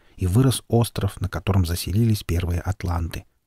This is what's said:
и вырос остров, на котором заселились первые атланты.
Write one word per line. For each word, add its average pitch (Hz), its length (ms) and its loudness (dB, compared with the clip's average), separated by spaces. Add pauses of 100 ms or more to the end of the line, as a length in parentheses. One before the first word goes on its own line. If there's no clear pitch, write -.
(160)
и 92 120 -2
вырос 120 400 4
остров, - 540 0
на 92 80 -2
котором 95 360 0
заселились 104 580 0
первые 85 380 -2
атланты. 85 640 -4 (220)